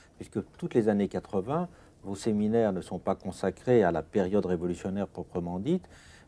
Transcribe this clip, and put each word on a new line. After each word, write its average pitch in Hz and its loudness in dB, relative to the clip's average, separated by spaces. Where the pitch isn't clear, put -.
puisque 90 -8
toutes 175 -6
les 110 4
années 101 4
quatre-vingts, 110 -4
vos 101 -8
séminaires 107 2
ne 90 -4
sont 90 -8
pas 95 0
consacrés 98 2
à 85 4
la 80 0
période 95 0
révolutionnaire 90 -2
proprement 87 -6
dite, 170 -2